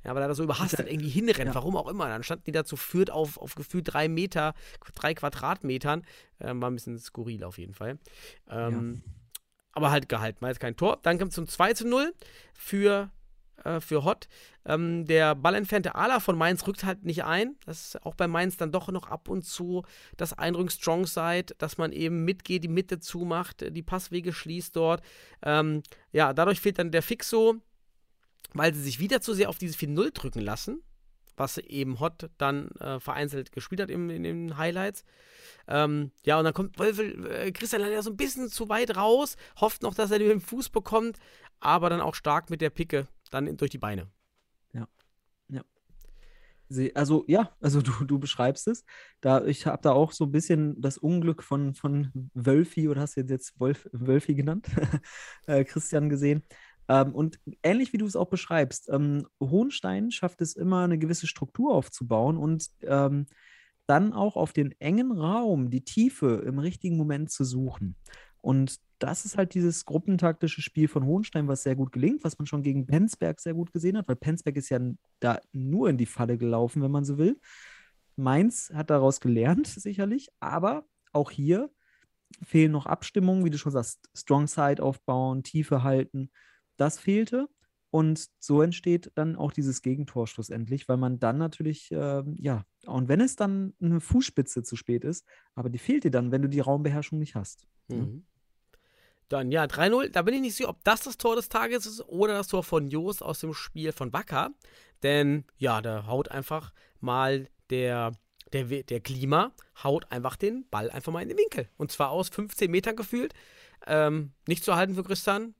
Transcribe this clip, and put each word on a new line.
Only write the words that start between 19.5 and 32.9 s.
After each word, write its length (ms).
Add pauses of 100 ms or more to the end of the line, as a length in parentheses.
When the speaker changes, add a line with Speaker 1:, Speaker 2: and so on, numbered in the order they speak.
Speaker 1:
das 220
Eindrücken 320
Strong 360
Side, 520
dass 200
man 140
eben 320
mitgeht, 400
die 40
Mitte 320
zumacht, 640 (120)
die 60
Passwege 500
schließt 440
dort. 260 (400)
Ähm, 400 (300)
ja, 200
dadurch 280
fehlt 180
dann 120
der 120
Fixo, 540 (1000)
weil 200
sie 80
sich 160
wieder 220
zu 140
sehr 160
auf 80
dieses 180
vier 120
null 240
drücken 280
lassen, 420 (540)
was 220
eben 420
Hott 380
dann, 320 (100)
äh, 180